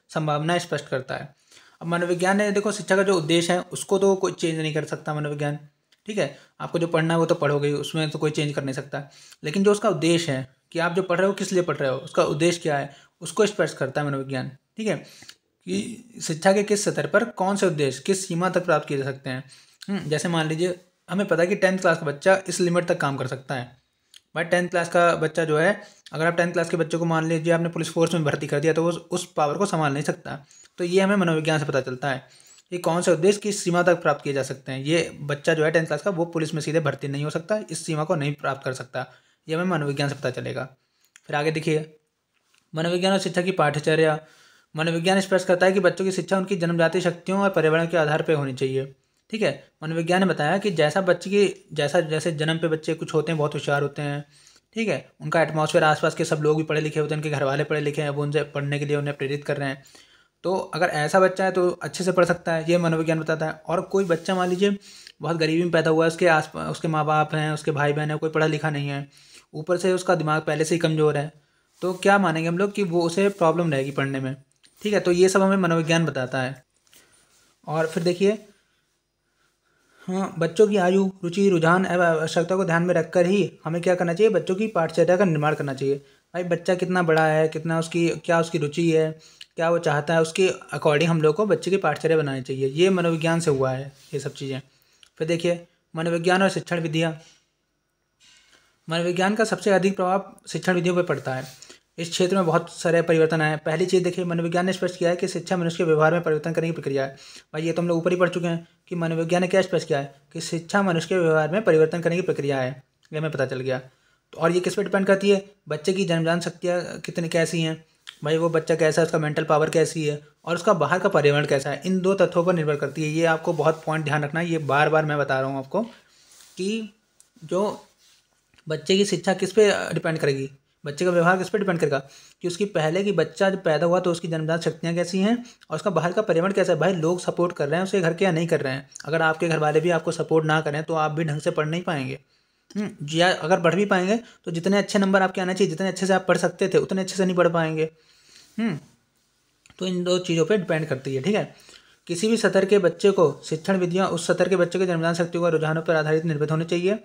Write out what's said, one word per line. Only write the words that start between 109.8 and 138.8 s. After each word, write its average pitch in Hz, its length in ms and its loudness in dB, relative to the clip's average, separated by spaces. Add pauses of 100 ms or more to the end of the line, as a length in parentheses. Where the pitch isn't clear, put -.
किया 147 100 0
है 139 160 -8 (180)
कि 165 80 -10
शिक्षा 170 420 -2
मनुष्य 165 260 0
के 185 100 0
व्यवहार 156 320 2
में 214 140 -2
परिवर्तन 160 360 4
करने 170 160 0
की 180 60 0
प्रक्रिया 143 380 -2
है, 131 220 -6 (300)
ये 151 60 -8
हमें 156 120 -4
पता 139 160 -2
चल 127 140 -8
गया। 127 180 -4
तो - 600 -20
और 165 140 2
ये 180 80 0
किस 180 140 -2
पे 208 80 0
डिपेंड 190 240 0
करती 196 240 4
है, 196 140 2 (240)
बच्चे 151 240 -2
की 190 120 0
जन्मजात 165 380 0
शक्तियाँ 175 580 -4
कितनी, 165 280 -6
कैसी 165 340 0
हैं, 160 220 -4 (400)
भाई 156 120 2
वो 165 120 2
बच्चा 160 260 0
कैसा 160 280 2
है, 160 40 4
उसका 160 120 -2
मेंटल 151 260 -2
पावर 156 260 2
कैसी 156 360 0
है 147 140 -2 (240)
और 165 100 -4
उसका 190 180 2
बाहर 165 260 2
का 202 100 0
पर्यावरण 147 380 4
कैसा 143 240 0
है, 135 160 -6
इन 185 140 0
दो 190 140 2
तत्वों 175 300 2
पर 180 100 2
निर्भर 151 220 0
करती 143 260 -4
है। 151 60 -2
ये 160 160 0
आपको 165 280 0
बहुत 156 340 0
पॉइंट 156 180 -2
ध्यान 147 200 -2
रखना 151 160 -4
है, 175 80 -2
ये 165 100 -2
बार 143 300 2
बार 156 160 2
मैं 147 140 -2
बता 135 220 0
रहा 135 100 -2
हूँ 135 80 -6
आपको 156 240 -4 (720)
कि 208 380 -6 (500)
जो 185 400 -4 (840)
बच्चे 156 280 0
की 202 80 4
शिक्षा 190 300 0
किस 185 180 -2
पे 208 180 8 (240)
डिपेंड 160 240 -2
करेगी, 139 320 0 (340)
बच्चे 147 200 -4
का 180 60 4
व्यवहार 175 280 4
किस 185 100 -4
पे 214 100 -2
डिपेंड 185 200 0
करेगा, 147 200 0 (440)
कि 175 60 -4
उसकी 175 160 -2
पहले 175 400 0
की 202 80 0
बच्चा 165 380 0
जब 190 120 -4
पैदा 160 240 2
हुआ 175 140 2
तो 175 120 0
उसकी 175 160 -6
जन्मजात 160 340 -2
शक्तियाँ 165 320 -4
कैसी 175 240 -2
हैं 233 260 2 (260)
और 156 60 -2
उसका 196 140 -4
बाहर 165 220 0
का 214 100 0
पर्यावरण 180 300 2
कैसा 180 200 2
है, 156 60 2
भाई 180 160 2
लोग 175 260 0
सपोर्ट 175 320 -2
कर 147 160 -4
रहे 156 80 0
हैं 185 80 -2
उसे 190 160 -2
घर 165 140 0
के 190 100 0
या 185 80 2
नहीं 165 140 0
कर 160 140 0
रहे 135 120 -4
हैं। 139 180 -10 (140)